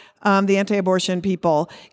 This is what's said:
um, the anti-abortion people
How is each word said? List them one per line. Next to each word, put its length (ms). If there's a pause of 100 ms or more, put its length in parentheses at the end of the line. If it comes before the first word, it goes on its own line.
(220)
um, 240
the 120
anti-abortion 640
people 480 (240)